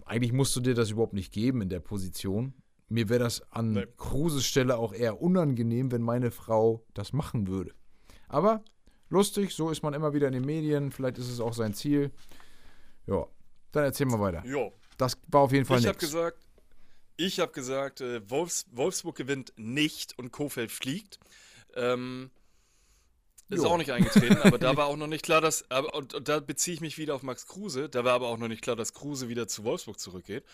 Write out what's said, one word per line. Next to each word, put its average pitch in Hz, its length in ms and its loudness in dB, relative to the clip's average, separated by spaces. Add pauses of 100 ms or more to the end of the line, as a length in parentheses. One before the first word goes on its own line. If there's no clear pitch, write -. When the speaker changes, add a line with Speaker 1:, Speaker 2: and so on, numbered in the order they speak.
Speaker 1:
eigentlich 117 260 0
musst 131 240 2
du 127 40 -2
dir 127 120 2
das 113 200 2
überhaupt 107 200 0
nicht 98 180 -4
geben 120 300 0
in 95 80 -2
der 90 120 -4
Position. 98 760 -4 (340)
Mir 110 200 0
wäre 120 120 4
das - 300 -2
an 113 220 -2
Speaker 2:
Nee. 104 140 0 (100)
Speaker 1:
Kruses 139 480 0
Stelle 127 320 2
auch 113 160 -2
eher 113 300 0
unangenehm, 131 720 2
wenn 117 100 0
meine 120 280 0
Frau 113 640 2
das 101 220 -8
machen 117 320 0
würde. 92 260 -2 (560)
Aber 208 340 2 (460)
lustig, 202 460 2
so 160 160 0
ist 156 120 -4
man 147 120 -2
immer 151 180 0
wieder 143 140 2
in 131 80 0
den 127 100 0
Medien. 147 480 0
Vielleicht 127 240 -4
ist 123 140 -6
es 120 100 -6
auch 113 140 -2
sein 110 180 0
Ziel. 143 380 2 (960)
Ja, 95 200 0 (460)
dann 151 120 4
erzähl 139 220 0
mal 117 140 2
weiter. 90 260 0
Speaker 2:
Ja. 123 240 -2 (280)
Speaker 1:
Das 127 180 2 (120)
war 143 120 8
auf 135 120 6
jeden 139 120 6
Fall 127 140 6
Speaker 2:
Ich 120 80 6
hab - 80 4
Speaker 1:
nix. - 100 -2
Speaker 2:
gesagt, 165 400 -2 (720)
ich 185 240 0
hab 160 140 0
gesagt, 135 480 -4
äh, 123 260 -4
Wolfs-, 160 440 -2
Wolfsburg 123 440 -2
gewinnt 135 400 -4
nicht 135 600 -4
und 127 120 -10
Kofeld 127 400 -4
fliegt. - 480 -8 (560)
Ähm, 127 560 -2 (1160)
ist 180 140 0
Speaker 1:
Jo. 160 80 4
Speaker 2:
auch 170 80 4
nicht 139 120 -2
eingetreten, - 520 4
aber 123 160 6
da 127 180 2
Speaker 1:
<laughs> - 0 -
Speaker 2:
war 147 120 2
auch 147 100 -2
noch 151 80 -6
nicht 156 180 -6
klar, 160 160 6
dass, 156 300 0
aber, 135 240 0
und, 143 180 -8
und 143 160 -6
da 151 120 2
beziehe 151 340 -4
ich 151 80 -8
mich 156 160 -8
wieder 151 160 -4
auf 120 80 -6
Max 127 240 -8
Kruse, 175 420 -6
da 123 160 -2
war 123 80 4
aber 123 160 2
auch 117 80 -2
noch 117 120 -4
nicht 110 120 -6
klar, 120 160 -2
dass 110 160 -4
Kruse 135 380 -8
wieder 117 180 -4
zu 104 160 -8
Wolfsburg 117 340 -4
zurückgeht. 92 560 -10